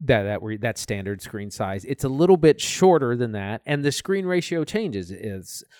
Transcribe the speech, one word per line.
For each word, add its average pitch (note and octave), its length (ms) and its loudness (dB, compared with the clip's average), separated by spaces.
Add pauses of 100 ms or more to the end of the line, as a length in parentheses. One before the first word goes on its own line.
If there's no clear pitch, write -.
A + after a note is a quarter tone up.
that, B2 220 2
that G2+ 200 -4
we, A2 140 -6
that A2 200 -4
standard G2+ 460 -6
screen G#2 260 -10
size. G2 360 -6
It's C3+ 180 -6
a C3+ 60 -2
little E3+ 280 6
bit D#3 240 4
shorter C#3 560 4
than A#2+ 140 -2
that, G#2 340 -6
and C#3+ 180 -2
the C#3+ 80 2
screen F#3+ 360 -2
ratio F3 360 0
changes. C3 460 -4
Is F#2+ 540 -10 (160)